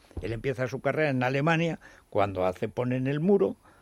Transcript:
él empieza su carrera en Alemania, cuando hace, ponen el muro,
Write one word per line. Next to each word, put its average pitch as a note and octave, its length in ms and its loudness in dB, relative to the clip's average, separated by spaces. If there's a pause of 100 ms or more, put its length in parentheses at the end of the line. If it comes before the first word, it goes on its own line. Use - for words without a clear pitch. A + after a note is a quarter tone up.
(220)
él G2+ 100 -6
empieza B2+ 340 -4
su B2 140 -6
carrera C#3+ 300 0
en B2+ 120 0
Alemania, D#3 560 0 (300)
cuando G2 380 0
hace, F#2 220 -2
ponen B2 380 -2
el D3 140 -2
muro, G3 360 4 (260)